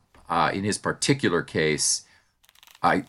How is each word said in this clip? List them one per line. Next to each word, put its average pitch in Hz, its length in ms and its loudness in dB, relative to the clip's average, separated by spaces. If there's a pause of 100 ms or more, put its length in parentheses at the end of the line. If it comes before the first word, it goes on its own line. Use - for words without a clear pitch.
(300)
uh, 82 240 2
in 98 100 -4
his 101 140 -2
particular 87 640 0
case, 78 600 0 (800)
I, 90 260 2